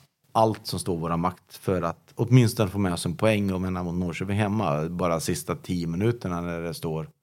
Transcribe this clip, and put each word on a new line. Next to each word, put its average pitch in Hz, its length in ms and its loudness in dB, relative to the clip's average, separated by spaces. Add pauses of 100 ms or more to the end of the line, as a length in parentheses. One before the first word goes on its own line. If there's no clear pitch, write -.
(320)
allt 110 340 2
som 92 120 -6
står 87 180 -2
i 80 40 -6
våra 82 160 -2
makt 90 400 -4
för 90 260 0
att - 320 -6
åtminstone 113 560 6
få 95 80 -4
med 92 140 2
oss 82 140 -2
en 85 100 -2
poäng. 104 360 2
Och 92 80 -2
menar, 92 240 -4
mot 85 100 -4
Norrköping 92 420 -2
hemma, 98 520 0
bara 85 320 0
sista 85 360 -4
tio 87 300 -4
minuterna 87 540 -2
när 85 200 -6
det 82 140 -6
står 80 340 -6 (140)